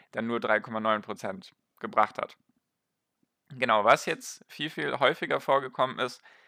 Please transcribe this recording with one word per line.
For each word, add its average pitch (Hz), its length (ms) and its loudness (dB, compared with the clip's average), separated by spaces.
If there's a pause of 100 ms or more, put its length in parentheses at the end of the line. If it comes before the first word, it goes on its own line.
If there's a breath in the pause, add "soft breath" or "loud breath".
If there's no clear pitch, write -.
(120)
dann 117 140 -6
nur 117 140 -2
drei 107 200 2
Komma 110 200 -8
neun 110 240 0
Prozent 98 500 -10 (260)
gebracht 107 380 0
hat. - 180 -8 (1120)
Genau, 120 340 2
was 123 240 6
jetzt - 400 -8
viel, 151 240 -6
viel 143 260 -4
häufiger 139 420 0
vorgekommen 135 600 -2
ist, 123 240 -4 (240 soft breath)